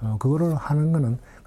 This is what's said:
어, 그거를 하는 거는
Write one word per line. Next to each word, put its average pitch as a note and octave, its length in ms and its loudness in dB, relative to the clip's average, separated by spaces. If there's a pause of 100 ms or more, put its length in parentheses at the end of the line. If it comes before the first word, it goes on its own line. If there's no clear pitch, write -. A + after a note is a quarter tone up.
어, A2 160 -2
그거를 D#3 380 0
하는 D3+ 360 0
거는 B2 280 0 (280)